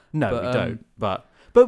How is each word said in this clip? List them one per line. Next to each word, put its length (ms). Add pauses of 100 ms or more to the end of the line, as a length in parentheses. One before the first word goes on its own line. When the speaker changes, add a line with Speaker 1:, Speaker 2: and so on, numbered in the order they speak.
(120)
Speaker 1:
No, 180
Speaker 2:
But, 120
Speaker 1:
we 60
Speaker 2:
um, 60
Speaker 1:
don't. 320 (120)
But, 320 (240)
but 140